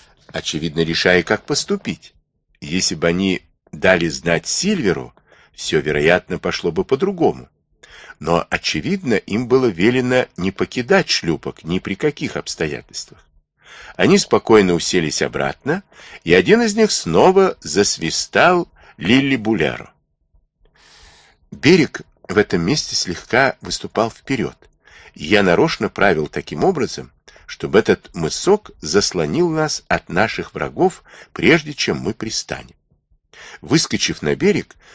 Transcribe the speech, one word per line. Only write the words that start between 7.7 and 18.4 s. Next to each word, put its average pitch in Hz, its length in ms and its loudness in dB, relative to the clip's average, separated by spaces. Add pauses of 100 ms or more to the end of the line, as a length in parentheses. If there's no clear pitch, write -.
Но, 82 300 0
очевидно, 131 640 -2
им 117 320 -4
было 127 200 4
велено 123 580 2 (120)
не 92 140 -2
покидать - 580 -2
шлюпок - 540 -4
ни 87 160 -4
при 98 160 -8
каких 147 420 -4
обстоятельствах. - 880 -10 (720)
Они 143 220 4
спокойно 104 560 4
уселись 82 480 -2
обратно, 73 600 -4 (400)
и 80 100 2
один 208 280 6
из 208 140 0
них 220 160 4
снова 170 680 4
засвистал 101 1080 0 (280)